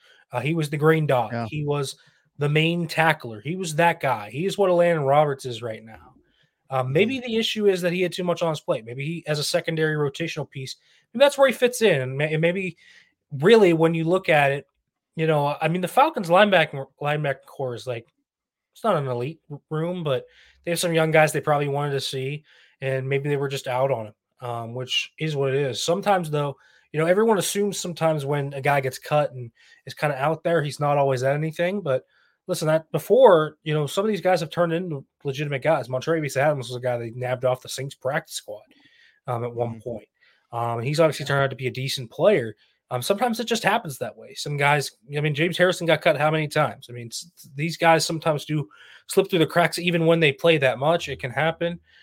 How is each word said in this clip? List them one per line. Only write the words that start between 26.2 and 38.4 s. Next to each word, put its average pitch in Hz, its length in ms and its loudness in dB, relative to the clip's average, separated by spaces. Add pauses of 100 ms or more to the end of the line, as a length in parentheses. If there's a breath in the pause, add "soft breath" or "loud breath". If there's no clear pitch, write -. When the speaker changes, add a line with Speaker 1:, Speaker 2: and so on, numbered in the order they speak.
Speaker 1:
though, 147 280 -4 (340 soft breath)
you 151 80 -4
know, 160 60 0
everyone 208 320 4
assumes 202 420 -2
sometimes 160 460 -2
when 143 280 -2
a 139 80 -10
guy 143 200 2
gets 131 180 -4
cut 147 320 0
and 123 200 -14 (340 soft breath)
is 127 80 -14
kinda 147 280 -2
out 156 220 -2
there, 170 180 2
he's 143 200 -6
not 143 160 2
always 135 260 2
at 139 120 2
anything. 170 440 -2
But 135 260 -2 (420)
listen, 165 200 -4
that 156 240 0
before, 170 720 6
you 156 100 -2
know, 151 140 0
some 202 180 -2
of 220 40 0
these 190 120 -2
guys 180 180 4
have 160 120 -6
turned 170 220 0
into 165 300 -4 (200)
legitimate 143 400 -4
guys. 143 240 2
Montravius 139 500 -2
Adams 135 320 0
was 127 60 -8
a 120 60 -10
guy 123 160 -2
they 117 140 -8
nabbed 123 320 -4
off 127 200 0
the - 60 -16
Saints 135 260 -10
practice 147 400 -6
squad, 104 260 -14 (640 soft breath)